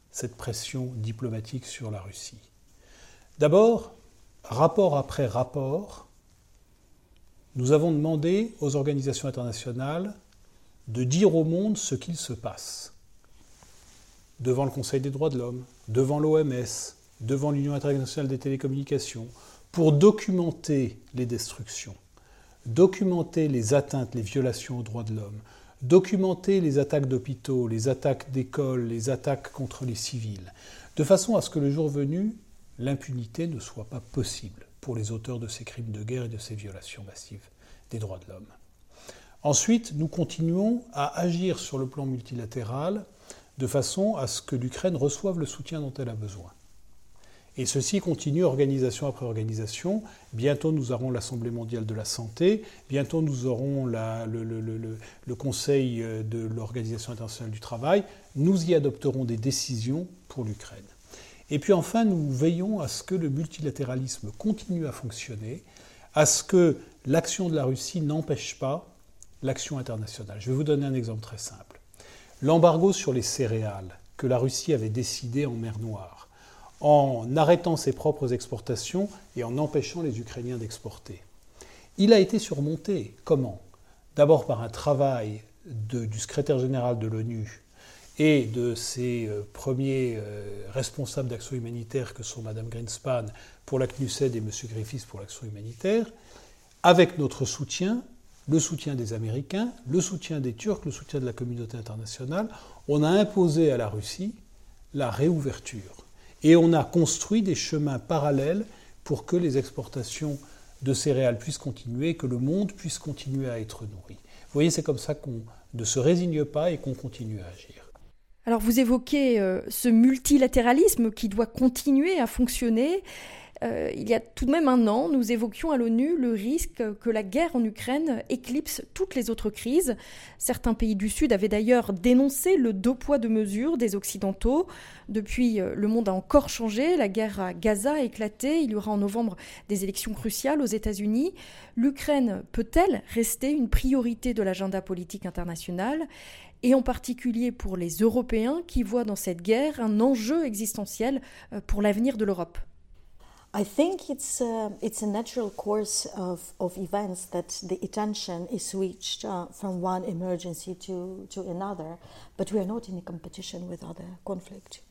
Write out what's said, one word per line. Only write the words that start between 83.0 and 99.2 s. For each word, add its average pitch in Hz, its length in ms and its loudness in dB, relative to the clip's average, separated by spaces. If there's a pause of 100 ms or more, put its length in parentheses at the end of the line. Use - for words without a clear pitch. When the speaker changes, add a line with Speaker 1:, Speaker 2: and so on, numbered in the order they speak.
Speaker 1:
Comment ? 123 360 0 (560)
D'abord 147 300 8
par 120 160 -2
un 113 80 -6
travail 123 720 0 (240)
de, 117 400 -6
du 107 140 -6
secrétaire 139 400 0
général 123 400 0
de 110 80 -2
l'onu 110 560 -6 (560)
et 151 260 6
de 120 300 -2
ses, 120 500 -4
euh, 104 160 -4 (120)
premiers, 131 640 -2
euh, 101 520 -10
responsables 131 600 -4
d'action 120 260 -8
humanitaire 117 580 -6
que - 80 -14
sont 110 220 -10
Madame 110 260 -8
Greenspan 117 560 -4 (400)
pour 135 140 0
la 127 80 2
cnuced 131 480 -2
et 110 60 -2
Monsieur 107 260 -8
Griffiths 110 400 -8
pour 101 120 -16
l'action 101 280 -14
humanitaire, 117 580 -2 (800)
avec 175 340 8
notre 135 280 0
soutien, 202 580 -2 (440)
le 156 120 6
soutien 147 340 -4
des 117 200 -4
Américains, 139 580 -2 (180)